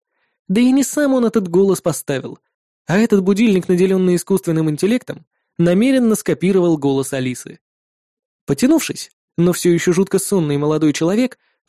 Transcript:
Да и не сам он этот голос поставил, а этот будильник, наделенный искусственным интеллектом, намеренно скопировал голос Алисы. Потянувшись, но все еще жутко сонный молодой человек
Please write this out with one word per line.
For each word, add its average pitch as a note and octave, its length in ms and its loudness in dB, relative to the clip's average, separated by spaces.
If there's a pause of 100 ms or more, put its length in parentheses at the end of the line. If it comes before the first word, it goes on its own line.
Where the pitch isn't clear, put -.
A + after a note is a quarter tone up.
(480)
Да G3 120 0
и B3+ 120 4
не C#4 100 2
сам C#4 320 -2
он A#3+ 100 0
этот G#3+ 220 -2
голос F#3 340 2
поставил, C3+ 600 -6 (460)
а F3 120 0
этот G#3+ 240 2
будильник, G3 460 2
наделенный F#3 480 2
искусственным D#3+ 540 -2
интеллектом, G3+ 540 -4 (320)
намеренно A3 600 2
скопировал F3 640 0
голос C3+ 340 -2
Алисы. B2+ 480 -8 (840)
Потянувшись, - 680 -2 (260)
но F3 140 2
все F3 180 0
еще E3+ 220 0
жутко F#3 260 0
сонный D#3+ 380 -2
молодой D3+ 360 0
человек G#3 460 -2 (300)